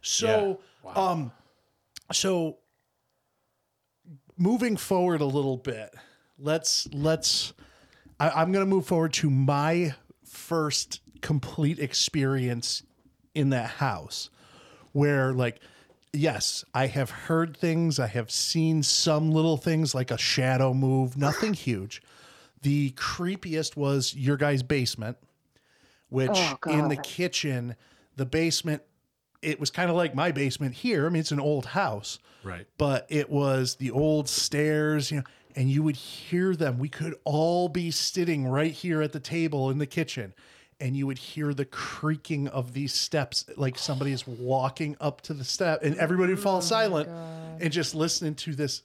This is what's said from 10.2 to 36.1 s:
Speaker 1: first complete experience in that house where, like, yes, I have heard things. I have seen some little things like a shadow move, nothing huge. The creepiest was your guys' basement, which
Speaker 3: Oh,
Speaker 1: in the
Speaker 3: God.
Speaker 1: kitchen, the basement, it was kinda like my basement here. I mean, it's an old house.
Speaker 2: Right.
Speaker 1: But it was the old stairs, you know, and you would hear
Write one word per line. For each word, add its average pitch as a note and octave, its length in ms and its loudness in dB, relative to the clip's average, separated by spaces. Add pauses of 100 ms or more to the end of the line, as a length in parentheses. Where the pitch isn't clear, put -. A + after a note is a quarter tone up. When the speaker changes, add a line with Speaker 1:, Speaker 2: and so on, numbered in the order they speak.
Speaker 1:
first - 760 -4 (200)
complete D3+ 580 -2
experience C3+ 1040 -2 (520)
in C#3+ 140 2
that A#2+ 220 0
house - 580 -4 (640)
where, C#3 400 4
like, B2+ 260 0 (540)
yes, C#3+ 500 0 (100)
I C3 140 2
have C3 220 -2
heard E3 460 -2
things. E3 440 2
I B2 80 0
have A2 240 -4
seen D#3+ 520 2
some D#3 480 2
little D#3+ 260 4
things D#3+ 360 0
like B2+ 180 -2
a A#2 60 -2
shadow C3 560 2
move, C3 440 2
nothing D3 360 2
huge. A2 480 -4 (600)
The C#3+ 300 2
creepiest E3+ 840 -4
was C#3 400 0
your C#3 220 2
guys' C#3 260 2
basement, B2 540 -2 (920)
which C3 240 2
Speaker 3:
Oh, E3+ 240 2 (100)
Speaker 1:
in D3+ 220 4
the D3 60 2
Speaker 3:
God. C#3 100 -8
Speaker 1:
kitchen, C3 680 -4 (400)
the C3+ 100 -2
basement, D#3 560 0 (600)
it D3+ 180 -2
was C#3+ 100 -2
kinda F3 240 0
like E3 220 2
my E3 160 2
basement C#3 440 -2
here. F#3+ 300 0
I E3 40 2
mean, E3+ 120 2
it's D3+ 100 -2
an C#3+ 80 0
old C#3 280 0
house. A#2 520 -2 (240)
Speaker 2:
Right. F#2 220 -12 (120)
Speaker 1:
But C#3 320 2
it D3 200 0
was C3+ 460 2
the C3 160 -4
old D3+ 360 2
stairs, D3+ 840 0
you D3+ 60 -2
know, C3+ 60 -4 (360)
and C3 100 4
you C#3+ 140 2
would D#3 140 2
hear - 580 -2